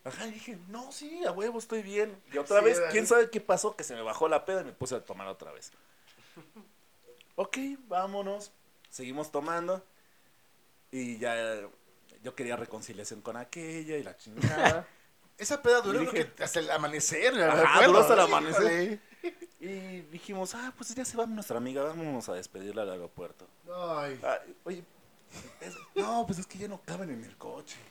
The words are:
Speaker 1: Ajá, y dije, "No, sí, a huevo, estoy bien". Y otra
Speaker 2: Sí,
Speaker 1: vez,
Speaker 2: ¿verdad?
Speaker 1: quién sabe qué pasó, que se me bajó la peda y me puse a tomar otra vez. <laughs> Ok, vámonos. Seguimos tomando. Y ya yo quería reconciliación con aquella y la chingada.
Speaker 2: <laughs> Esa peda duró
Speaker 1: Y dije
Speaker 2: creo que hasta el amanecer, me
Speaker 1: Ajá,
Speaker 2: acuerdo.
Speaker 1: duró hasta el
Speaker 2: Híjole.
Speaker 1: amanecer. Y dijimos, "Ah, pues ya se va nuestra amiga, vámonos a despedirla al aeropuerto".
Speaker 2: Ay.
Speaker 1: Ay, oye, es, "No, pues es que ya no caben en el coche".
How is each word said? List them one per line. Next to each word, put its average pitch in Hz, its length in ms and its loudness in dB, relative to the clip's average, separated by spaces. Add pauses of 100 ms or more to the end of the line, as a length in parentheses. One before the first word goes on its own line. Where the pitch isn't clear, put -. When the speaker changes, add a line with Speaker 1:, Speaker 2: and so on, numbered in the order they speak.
Speaker 1:
Ajá, 185 240 -10
y 220 40 -10
dije, 220 260 -14 (100)
"No, 240 240 -14
sí, 311 340 -10
a 190 60 0
huevo, 220 280 -4
estoy 220 220 -6
bien". 208 320 -2 (200)
Y 139 40 -2
otra 202 220 6
Speaker 2:
Sí, 208 60 6
Speaker 1:
vez, 233 120 8
Speaker 2:
¿verdad? 165 140 2
Speaker 1:
quién 214 160 4
sabe 233 220 8
qué 214 100 -2
pasó, 202 360 0
que 156 100 -8
se 123 100 -10
me 113 60 -8
bajó 110 260 0
la 151 180 2
peda 190 160 -2
y 160 40 -8
me 120 80 -12
puse 127 220 -6
a 110 100 -6
tomar 98 220 -12
otra 80 260 -12
vez. - 180 -20 (640)
<laughs> 185 260 -20 (760)
Ok, 196 220 -4 (300)
vámonos. 196 640 -6 (380)
Seguimos 135 420 -10
tomando. 170 520 -2 (1080)
Y 123 260 -8
ya 117 160 -2 (920)
yo 127 120 -12
quería 120 200 -6
reconciliación 110 680 -12
con 113 160 -10
aquella 160 600 -10
y 139 60 -6
la - 140 -14
chingada. 156 680 0 (260)
Speaker 2:
<laughs> - 260 -20
Esa 285 240 -4
peda 240 200 8
duró 208 200 0
Speaker 1:
Y 320 40 0
dije 254 60 -2 (120)
Speaker 2:
creo - 120 -8
que - 80 -6
hasta 156 160 -2
el 156 100 -4
amanecer, 151 640 0
me 180 100 2
Speaker 1:
Ajá, - 180 6 (120)
Speaker 2:
acuerdo. 180 200 10
Speaker 1:
duró 202 80 12
hasta - 120 8
el - 60 8
Speaker 2:
Híjole. 160 180 8
Speaker 1:
amanecer. 175 600 2 (600)
Y 190 420 -12 (100)
dijimos, 185 440 -8
"Ah, 254 220 -10
pues 233 160 -10
ya 254 120 -6
se 254 120 -8
va 233 80 2
nuestra 214 320 -6
amiga, 131 260 -4
vámonos 156 460 -4
a 98 40 -4
despedirla 98 500 -8
al 98 80 -4
aeropuerto". 90 560 -12 (260)
Speaker 2:
Ay. 151 500 -6
Speaker 1:
Ay, 131 320 -4 (100)
oye, 175 180 -10 (800)
es, 185 120 -14 (220)
"No, 233 320 0
pues 185 100 -4
es 185 80 -8
que - 140 -18
ya 208 80 -8
no 202 180 -12
caben 180 260 -8
en 113 120 -10
el - 140 -20
coche". - 400 -14 (140)